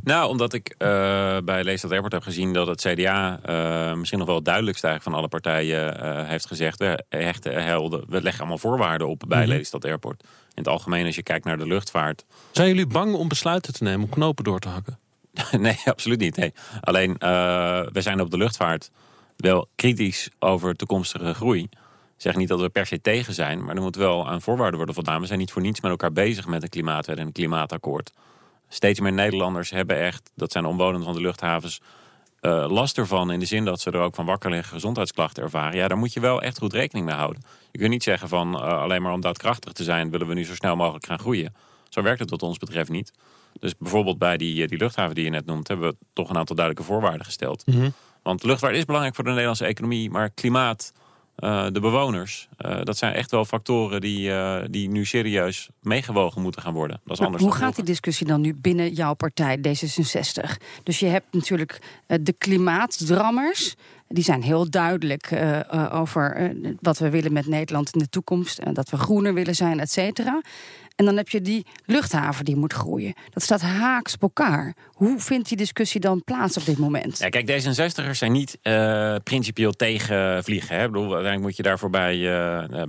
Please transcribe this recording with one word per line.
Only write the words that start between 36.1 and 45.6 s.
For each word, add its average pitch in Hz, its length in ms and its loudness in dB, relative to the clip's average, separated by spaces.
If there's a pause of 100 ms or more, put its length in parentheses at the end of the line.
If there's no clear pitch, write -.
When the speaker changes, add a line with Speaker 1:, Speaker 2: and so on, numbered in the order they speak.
Speaker 1:
je - 60 -6
wel 127 220 2
echt 127 180 -6
goed 101 140 -2
rekening 113 320 -2
mee 78 100 -2
houden. 76 260 -4 (300)
Je - 80 -14
kunt 104 120 2
niet 120 120 -2
zeggen 95 260 0
van, 87 260 0
eh, 76 260 0
alleen 90 200 0
maar 90 120 -2
om 92 80 -2
daadkrachtig 98 520 -2
te - 100 -8
zijn 82 260 0
willen 85 180 -2
we 82 60 -4
nu 87 120 -2
zo 87 100 -10
snel 87 200 0
mogelijk 82 300 0
gaan 98 140 -6
groeien. 104 340 -2 (360)
Zo - 120 -4
werkt 120 180 2
het 107 100 -6
wat 82 140 -6
ons 85 140 -4
betreft 82 320 -4
niet. 85 220 -6 (480)
Dus - 180 -6
bijvoorbeeld 95 400 0
bij 87 200 2
die, 80 260 -2
eh, 78 60 -2
die 80 100 -6
luchthaven 98 360 0
die 82 80 -2
je 80 60 0
net 78 160 -4
noemt, 78 220 -6